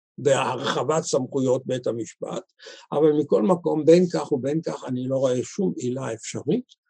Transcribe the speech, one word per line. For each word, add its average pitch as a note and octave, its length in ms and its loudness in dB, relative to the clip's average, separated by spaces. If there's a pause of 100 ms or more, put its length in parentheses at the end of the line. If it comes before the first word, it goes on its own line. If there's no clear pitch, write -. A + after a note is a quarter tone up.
(180)
בהרחבת C3 840 0
סמכויות C3 640 0
בית B2+ 200 -4
המשפט, A2+ 560 -6 (500)
אבל D3+ 200 4
מכל D3 300 2
מקום, D#3 420 0
בין E3+ 280 8
כך D3 200 -4
ובין C#3+ 280 -2
כך, - 240 -6
אני B2+ 240 -6
לא C3+ 80 0
רואה B2+ 260 2
שום F3+ 340 -4
עילה B2 360 -6
אפשרית - 760 -6